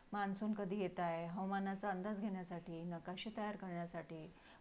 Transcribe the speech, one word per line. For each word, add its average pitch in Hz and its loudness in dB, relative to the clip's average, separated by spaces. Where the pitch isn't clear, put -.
मान्सून 202 2
कधी 208 2
येत 180 2
आहे, 170 2
हवामानाचा 196 2
अंदाज 196 2
घेण्यासाठी, 180 -2
नकाशे 175 -2
तयार 214 0
करण्यासाठी, 170 -4